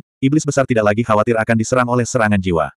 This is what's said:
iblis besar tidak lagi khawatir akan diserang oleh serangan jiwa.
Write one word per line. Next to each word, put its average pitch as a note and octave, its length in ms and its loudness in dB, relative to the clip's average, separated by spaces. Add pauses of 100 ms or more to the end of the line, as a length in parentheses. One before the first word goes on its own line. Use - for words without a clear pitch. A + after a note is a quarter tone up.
(200)
iblis D3 280 0
besar C3+ 200 0
tidak G#2+ 240 2
lagi A2+ 160 -2
khawatir A2 320 0
akan A2+ 160 0
diserang A#2+ 320 0
oleh A#2+ 160 0
serangan G#2+ 360 0
jiwa. E2+ 280 -2 (100)